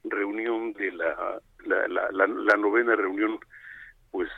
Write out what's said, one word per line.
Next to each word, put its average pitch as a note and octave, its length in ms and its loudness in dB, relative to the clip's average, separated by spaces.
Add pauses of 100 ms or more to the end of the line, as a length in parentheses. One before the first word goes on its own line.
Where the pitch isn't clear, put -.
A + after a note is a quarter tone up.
reunión A2 720 -2
de F#2+ 180 -4
la, E2+ 480 -4 (240)
la, F#2 240 0
la, F#2 240 -2
la, F#2+ 160 4
la G#2 280 4
novena A2+ 380 4
reunión, G#2 460 0 (720)
pues, F#2 260 -4